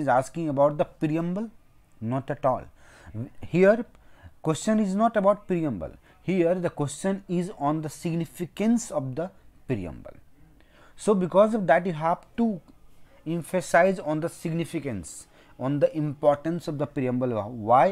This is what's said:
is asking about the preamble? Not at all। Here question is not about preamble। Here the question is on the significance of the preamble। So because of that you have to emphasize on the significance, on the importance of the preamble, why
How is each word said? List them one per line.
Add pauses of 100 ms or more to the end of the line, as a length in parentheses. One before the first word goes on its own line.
is
asking
about
the (180)
preamble? (560)
Not
at
all। (920)
Here (680)
question
is
not
about (140)
preamble। (380)
Here
the
question (140)
is (120)
on
the
significance
of (120)
the (420)
preamble। (880)
So
because
of
that
you
have (160)
to (720)
emphasize
on
the
significance, (520)
on
the
importance
of
the (100)
preamble, (320)
why